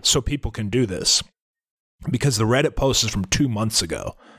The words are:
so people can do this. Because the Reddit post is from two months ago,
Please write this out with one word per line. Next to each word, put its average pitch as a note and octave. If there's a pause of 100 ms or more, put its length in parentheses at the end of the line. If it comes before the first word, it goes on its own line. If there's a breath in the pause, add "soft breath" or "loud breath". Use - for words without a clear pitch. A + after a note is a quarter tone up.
so -
people C#3
can G#2+
do A#2+
this. - (880)
Because B2+
the A2
Reddit C3+
post C3+
is A2+
from G2
two C#3
months A2
ago, D#2 (260 loud breath)